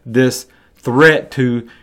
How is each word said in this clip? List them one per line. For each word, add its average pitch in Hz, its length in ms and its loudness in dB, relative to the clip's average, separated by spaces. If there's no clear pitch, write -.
this 123 440 -2
threat 147 540 2
to 120 380 -4